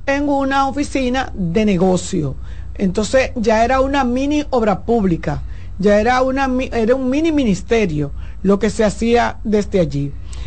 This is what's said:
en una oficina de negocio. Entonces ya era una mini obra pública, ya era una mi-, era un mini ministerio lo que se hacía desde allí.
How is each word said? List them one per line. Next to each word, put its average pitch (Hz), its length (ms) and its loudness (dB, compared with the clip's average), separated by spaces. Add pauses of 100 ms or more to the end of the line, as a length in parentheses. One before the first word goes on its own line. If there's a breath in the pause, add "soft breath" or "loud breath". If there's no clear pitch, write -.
en 285 220 0
una 277 400 0
oficina 262 680 -2
de 180 300 0
negocio. 180 720 0 (400 loud breath)
Entonces 208 580 0
ya 226 300 2
era 262 160 2
una 277 240 2
mini 277 460 0
obra 220 320 0
pública, 180 600 0 (380 loud breath)
ya 202 200 4
era 254 220 2
una 262 240 0
mi-, 254 260 -2
era 226 220 2
un 262 160 0
mini 311 220 2
ministerio 202 800 0 (320 loud breath)
lo 196 160 4
que 214 100 0
se 220 140 0
hacía 226 580 0
desde 202 380 0
allí. 143 320 -2 (340 loud breath)